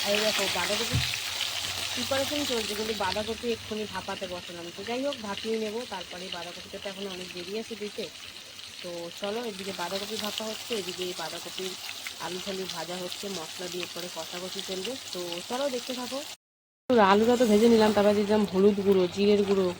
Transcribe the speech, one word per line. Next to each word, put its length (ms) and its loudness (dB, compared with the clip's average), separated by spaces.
আর 120 0
এই 100 4
দেখো 180 2
বাঁধাকপি 400 0
প্রিপারেশন 460 0
চলছে, 300 0
কিন্তু 140 -2
বাঁধাকপি 520 -2
এক্ষুনি 280 -6
ভাপাতে 380 -6
বসালাম। 340 -10
তো 120 -10
যাই 160 -2
হোক, 100 -2
ভাপিয়ে 360 -2
নেবো, 160 -4
তারপরে 320 -10
বাঁধাকপিটা 480 -10
তো 80 -6
এখন 140 -8
অনেক 200 -8
দেরি 260 -8
আছে 200 -8
দিতে। 220 -8
তো 80 -8
চলো, 200 -4
এদিকে 320 -8
বাঁধাকপি 420 -4
ভাপা 260 -4
হচ্ছে, 220 -6
এদিকে 220 -6
বাঁধাকপির 500 -6
আলু 200 -4
ফালু 180 -4
ভাজা 280 -6
হচ্ছে, 220 -8
মশলা 360 -8
দিয়ে 200 -4
পরে 220 -8
কষাকষি 540 -8
চলবে। 220 -4
তো 60 -6
চলো 160 -2
দেখতে 240 -6
থাকো। 200 -6
আলুটা 300 8
তো 100 8
ভেজে 220 8
নিলাম, 220 8
তারপরে 220 8
দিয়ে 120 4
দিলাম 220 6
হলুদ 340 6
গুঁড়ো, 180 8
জিরের 320 6
গুঁড়ো 200 4